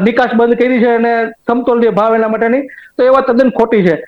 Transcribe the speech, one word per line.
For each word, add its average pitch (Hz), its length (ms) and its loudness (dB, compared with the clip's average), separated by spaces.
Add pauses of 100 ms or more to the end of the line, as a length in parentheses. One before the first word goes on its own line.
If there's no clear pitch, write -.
નિકાસ 240 340 0
બંધ 233 220 2
કરી 254 220 0
છે 247 60 0
અને 233 400 0 (200)
સમતોલ 240 360 0
જે 226 60 2
ભાવ 214 260 0
એના 220 140 0
માટેની, 226 320 -2 (360)
તો 262 60 0
એ 254 60 2
વાત 262 180 2
તદ્દન 247 240 2
ખોટી 226 320 -2
છે. 170 120 2 (140)